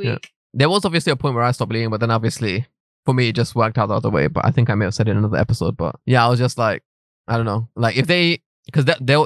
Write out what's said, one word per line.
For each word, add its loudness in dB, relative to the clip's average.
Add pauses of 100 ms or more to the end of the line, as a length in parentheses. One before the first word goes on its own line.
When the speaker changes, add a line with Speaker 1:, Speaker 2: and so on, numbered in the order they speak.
Speaker 1:
Yeah. -2
Speaker 2:
week. -12 (220)
Speaker 1:
There 2
was 0
obviously 0
a 2
point -4
where 0
I 2
stopped -4
believing, -2
but -2
then 0
obviously -2 (400)
for 2
me, 2
it -4
just -2
worked 0
out 0
the -2
other -2
way. 2
But -2
I 4
think 2
I 0
may 0
have -4
said 0
it 2
in 2
another 0
episode, 0
but -4 (100)
yeah, 4
I 4
was 2
just -2
like, -2 (440)
I -2
don't -2
know. -4
Like, 0
if 0
they, 0 (320)
'cause 2
they, 4
they, 4